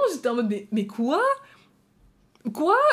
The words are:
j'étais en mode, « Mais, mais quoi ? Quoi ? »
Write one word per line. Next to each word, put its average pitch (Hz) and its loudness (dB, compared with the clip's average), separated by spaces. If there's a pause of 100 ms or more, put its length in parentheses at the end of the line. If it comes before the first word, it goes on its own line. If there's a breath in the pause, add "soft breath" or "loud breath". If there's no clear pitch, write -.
(140)
j'étais 254 -4
en 233 -4
mode, « 233 -2
Mais, 202 -6
mais 208 -2
quoi ? 262 -2 (1300 loud breath)
Quoi ? » 359 2 (160)